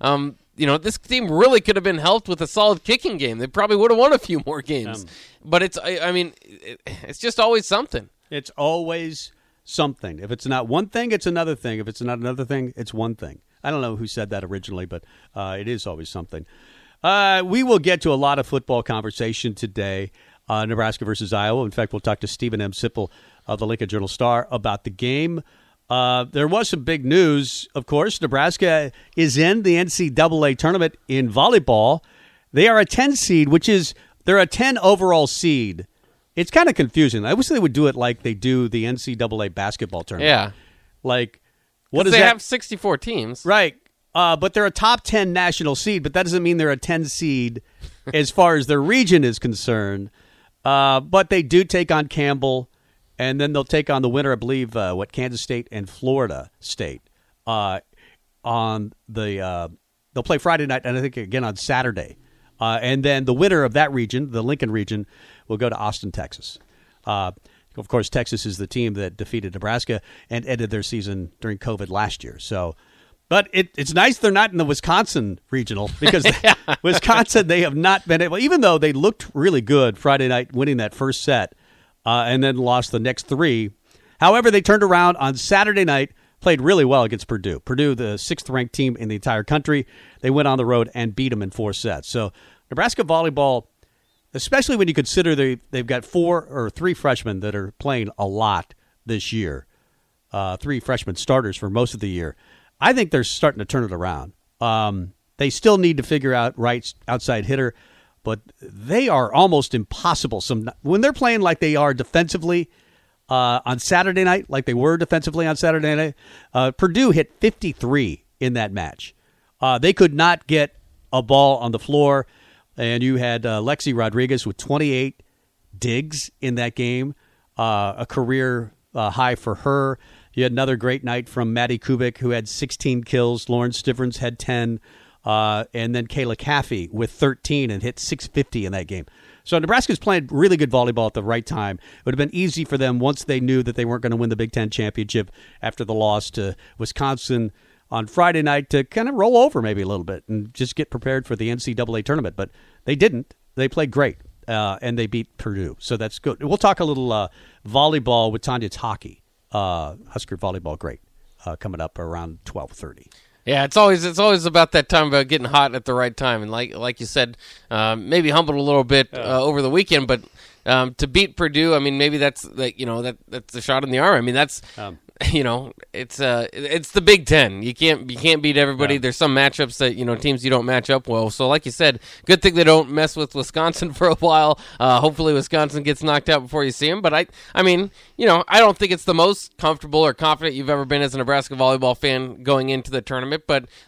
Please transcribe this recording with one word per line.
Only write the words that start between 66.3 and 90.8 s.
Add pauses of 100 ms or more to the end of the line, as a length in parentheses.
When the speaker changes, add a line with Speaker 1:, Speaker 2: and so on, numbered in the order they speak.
Speaker 2:
Uh, (440)
of
course,
Texas
is
the
team
that
defeated
Nebraska (300)
and
ended
their
season
during
covid
last
year.
So, (540)
but
it,
it's
nice
they're
not
in
the
Wisconsin (120)
regional (100)
because
Speaker 1:
<laughs>
Speaker 2:
they, (300)
Wisconsin,
they
have
not
been
able,
even
though
they
looked
really
good
Friday
night
winning
that
first
set, (520)
uh,
and
then
lost
the
next
three. (480)
However,
they
turned
around
on
Saturday
night, (280)
played
really
well
against
Purdue.
Purdue,
the
sixth-ranked
team
in
the
entire
country. (340)
They
went
on
the
road